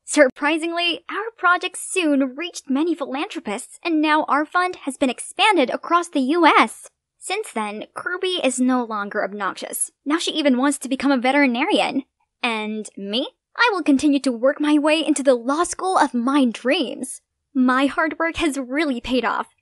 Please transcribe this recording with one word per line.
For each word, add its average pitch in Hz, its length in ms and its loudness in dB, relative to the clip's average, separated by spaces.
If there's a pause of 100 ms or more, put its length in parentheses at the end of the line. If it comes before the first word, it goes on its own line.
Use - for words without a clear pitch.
Surprisingly, 320 1040 0
our 415 280 -6
project 370 400 0
soon 277 580 0
reached 339 340 -12
many 311 240 2
philanthropists, 269 880 -8
and 320 200 0
now 302 260 2
our 285 180 0
fund 359 380 -2
has - 140 -6
been 269 120 0
expanded 359 600 0
across 339 400 0
the 294 100 -2
U 302 260 2
S. 302 440 2 (280)
Since 415 360 -6
then, 214 400 -6
Kirby 370 500 -4
is 254 160 0
no 254 240 2
longer 208 400 -4
obnoxious. - 680 -6 (140)
Now 294 140 0
she 359 140 -4
even 285 260 4
wants 277 220 2
to 247 100 -12
become 262 220 0
a 302 60 4
veterinarian. 262 880 2 (400)
And 214 540 -4
me? 214 320 -4 (260)
I 480 160 2
will 359 120 -2
continue 285 360 4
to 262 140 -2
work 254 260 0
my 302 180 4
way 302 220 4
into 294 240 0
the 262 120 6
law 269 280 -2
school 359 340 -2
of - 160 2
my 262 300 2
dreams. 254 800 -2 (320)
My 254 320 2
hard 311 340 -2
work 330 160 -2
has 285 220 -2
really 269 420 -2
paid 240 240 -2
off - 240 -2 (140)